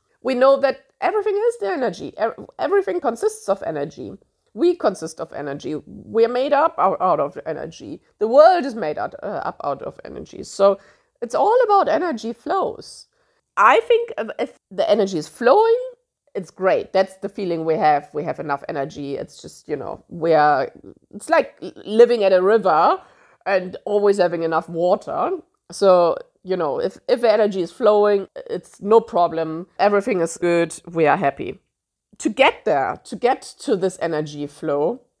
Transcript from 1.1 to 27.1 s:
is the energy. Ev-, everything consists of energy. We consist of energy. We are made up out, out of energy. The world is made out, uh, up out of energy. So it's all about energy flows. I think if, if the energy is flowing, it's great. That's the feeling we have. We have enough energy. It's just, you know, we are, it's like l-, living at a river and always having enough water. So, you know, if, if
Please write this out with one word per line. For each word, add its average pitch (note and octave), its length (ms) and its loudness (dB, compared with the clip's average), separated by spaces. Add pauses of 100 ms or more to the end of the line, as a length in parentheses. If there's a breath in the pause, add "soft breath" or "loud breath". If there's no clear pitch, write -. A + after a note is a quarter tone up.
is A#4 120 -2
the G4 80 -4
energy. B3+ 500 -4
Ev-, G#3+ 180 -2 (240)
everything F#4 400 0
consists C4+ 480 -4
of G3+ 160 -2
energy. D3 480 -8 (420)
We E4+ 220 0
consist F#3+ 440 -4
of - 140 -10
energy. D3 420 -8 (100)
We A3+ 400 -2
are A3+ 40 -2
made B3+ 220 -2
up - 280 2
out, F3+ 200 2
out F3 200 2
of D3 260 -4
energy. D#3 560 -10 (160)
The G#3+ 100 -2
world D4+ 380 6
is C4+ 80 -6
made D#3+ 240 -6
out, - 240 -8
uh, G3 240 -8
up - 180 -10
out C#3 200 -8
of - 200 -12
energy. - 400 -16
So G3 360 2 (420 soft breath)
it's A#3+ 140 -8
all G#4 280 2
about G4+ 240 4
energy A#3+ 460 -2
flows. - 720 -6 (500)
I A#3 260 4
think A#4 360 0
if, A3 120 -8 (100)
if - 180 -6 (140)
the F#3+ 180 -2
energy G3+ 300 2
is D3+ 80 -10
flowing, G#4+ 500 2 (560)
it's - 160 -8
great. F3 420 0
That's F#3+ 260 0
the A#3+ 120 -8
feeling E3+ 360 -6
we D#3+ 100 0
have. D3 380 2
We D3 100 -6
have D3 160 -6
enough D3 280 -6
energy. C#3 480 -8
It's - 280 -12
just, - 240 -20
you D3+ 80 -4
know, - 340 -10
we E3 240 0
are, D3 380 2 (420)
it's - 160 -16
like D#4+ 320 0
l-, F3+ 100 -14 (140)
living A3 380 4
at F#3+ 100 4
a F#3 80 4
river G3 580 2 (460 soft breath)
and F#3 400 -2
always G3+ 320 2
having F3 240 0
enough E3 280 -2
water. F3 640 -2 (400)
So, F3+ 460 4 (260)
you F#3 140 -4
know, D#3 220 -2
if, - 180 -4 (100)
if A#3 140 2